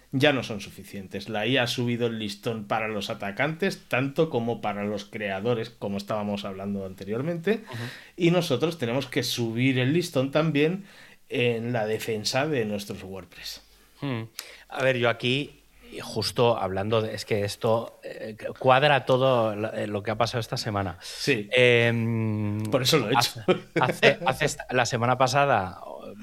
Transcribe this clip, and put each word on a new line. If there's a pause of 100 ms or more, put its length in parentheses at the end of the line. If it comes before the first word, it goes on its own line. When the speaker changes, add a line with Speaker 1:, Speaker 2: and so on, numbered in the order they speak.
(120)
Speaker 1:
ya
no
son
suficientes.
La
I
A
ha
subido
el
listón
para
los
atacantes,
tanto
como
para
los
creadores,
como
estábamos
hablando
anteriormente,
Speaker 2:
Ujú. (340)
Speaker 1:
y
nosotros
tenemos
que
subir
el
listón
también (440)
en
la
defensa
de
nuestros
WordPress. (400)
Speaker 2:
Hmm. (460)
A
ver,
yo
aquí, (400)
justo
hablando
de,
es
que
esto,
eh, (220)
cuadra
todo
lo,
eh,
lo
que
ha
pasado
esta
semana.
Speaker 1:
Sí.
Speaker 2:
Em,
Speaker 1:
Por
eso
lo
he
Speaker 2:
hace,
Speaker 1:
hecho.
<laughs>
Speaker 2:
hace,
hace
esta,
la
semana
pasada,
o,